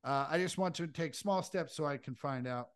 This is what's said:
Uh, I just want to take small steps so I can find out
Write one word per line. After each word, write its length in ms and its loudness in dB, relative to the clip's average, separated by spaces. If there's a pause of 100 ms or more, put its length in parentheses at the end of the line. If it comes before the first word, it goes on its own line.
Uh, 280 4
I 80 4
just 180 2
want 180 2
to 120 -2
take 260 -2
small 300 0
steps 320 -4
so 100 0
I 120 0
can 180 -8
find 320 -2
out 280 -4